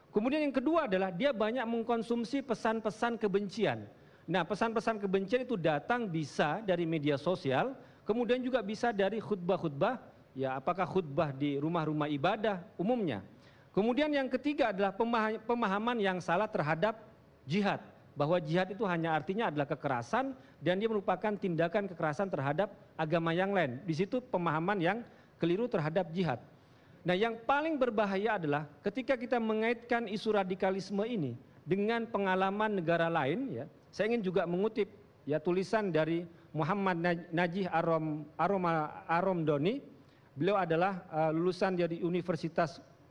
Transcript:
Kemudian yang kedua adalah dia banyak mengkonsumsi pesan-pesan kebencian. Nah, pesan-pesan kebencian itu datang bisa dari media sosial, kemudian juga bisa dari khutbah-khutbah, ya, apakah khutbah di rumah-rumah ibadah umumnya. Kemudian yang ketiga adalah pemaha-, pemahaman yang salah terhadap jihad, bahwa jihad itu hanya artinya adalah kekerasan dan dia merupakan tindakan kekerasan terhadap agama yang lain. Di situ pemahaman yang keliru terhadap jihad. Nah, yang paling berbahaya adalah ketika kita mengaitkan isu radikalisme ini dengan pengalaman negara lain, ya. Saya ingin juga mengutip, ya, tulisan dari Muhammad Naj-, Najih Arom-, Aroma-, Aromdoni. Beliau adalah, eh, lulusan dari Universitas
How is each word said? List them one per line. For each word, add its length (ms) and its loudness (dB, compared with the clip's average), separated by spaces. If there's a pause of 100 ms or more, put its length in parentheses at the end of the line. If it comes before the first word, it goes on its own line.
(140)
Kemudian 320 2
yang 80 0
kedua 320 2
adalah 240 0
dia 240 0
banyak 320 0
mengkonsumsi 800 -2
pesan-pesan 720 -2
kebencian. 720 0 (400)
Nah, 160 2
pesan-pesan 560 0
kebencian 480 0
itu 80 0
datang 480 0
bisa 560 0
dari 240 0
media 320 2
sosial, 560 0 (320)
kemudian 320 2
juga 240 0
bisa 320 -2
dari 240 2
khutbah-khutbah, 800 0 (400)
ya, 240 -2
apakah 240 0
khutbah 480 0
di 240 -2
rumah-rumah 480 0
ibadah 560 0 (160)
umumnya. 480 0 (480)
Kemudian 360 2
yang 160 2
ketiga 480 0
adalah 160 2
pemaha-, 560 0
pemahaman 560 0
yang 160 2
salah 320 0
terhadap 480 0 (480)
jihad, 320 2 (400)
bahwa 240 2
jihad 320 0
itu 160 -8
hanya 240 0
artinya 400 -2
adalah 160 -2
kekerasan 640 -2 (240)
dan 240 0
dia 80 0
merupakan 480 0
tindakan 480 0
kekerasan 480 -2
terhadap 400 0 (240)
agama 320 2
yang 240 2
lain. 320 2
Di 80 -2
situ 240 0
pemahaman 640 0
yang 160 2 (400)
keliru 320 0
terhadap 400 0
jihad. 320 -2 (640)
Nah, 80 2
yang 320 0
paling 320 2
berbahaya 640 0
adalah 240 0 (160)
ketika 340 -2
kita 220 -2
mengaitkan 720 0
isu 240 -2
radikalisme 720 0
ini 320 -2 (260)
dengan 460 0
pengalaman 720 2
negara 260 2
lain, 460 0
ya. 120 -6 (280)
Saya 180 0
ingin 140 0
juga 180 2
mengutip, 480 -2 (320)
ya, 160 0
tulisan 540 0
dari 340 0 (240)
Muhammad 480 0
Naj-, 320 0
Najih 400 0
Arom-, 640 0
Aroma-, 720 0
Aromdoni. 720 2 (560)
Beliau 240 2
adalah, 480 0
eh, 240 0
lulusan 480 0
dari 240 -2
Universitas 800 -2 (280)